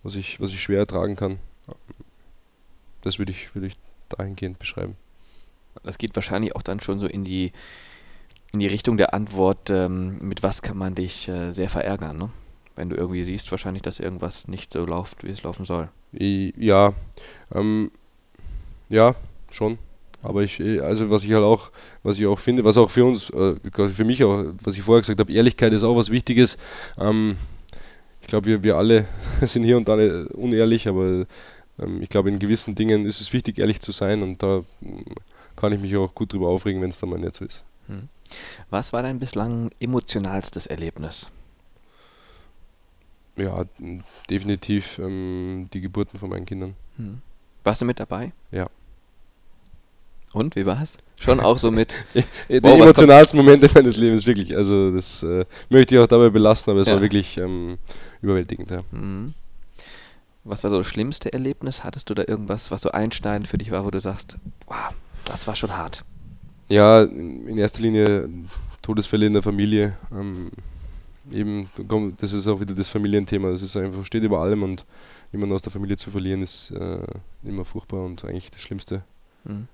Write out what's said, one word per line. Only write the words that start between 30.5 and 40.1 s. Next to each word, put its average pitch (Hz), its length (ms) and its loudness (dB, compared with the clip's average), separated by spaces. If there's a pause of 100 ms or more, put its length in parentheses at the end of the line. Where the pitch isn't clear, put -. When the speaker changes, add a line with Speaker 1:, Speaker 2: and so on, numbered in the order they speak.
Speaker 1:
aber, 92 360 0 (540)
ähm, 90 220 -8
ich 95 80 -12
glaub, 101 180 0
in 101 120 -2
gewissen 104 360 -2
Dingen 107 300 0
ist 104 160 -6
es 101 100 -10
wichtig, 120 280 -4
ehrlich 101 200 0
zu - 140 -10
sein 101 300 -2
und 92 200 -8
da, 95 200 -2 (180)
mm, - 200 -16 (540)
kann 104 180 -2
ich 101 60 -4
mich 98 180 -4
auch 95 180 -2
gut - 180 -8
drüber 92 160 -2
aufregen, 95 320 -2
wenn's 92 180 -6
dann 92 100 -8
mal 87 100 -8
nicht 87 160 -8
so 95 100 -14
ist. - 180 -16 (240)
Speaker 2:
Hm. 101 200 -16 (600)
Was 101 240 -6
war 120 100 -2
dein 131 160 -6
bislang 117 500 -6 (120)
emotionalstes 101 840 -6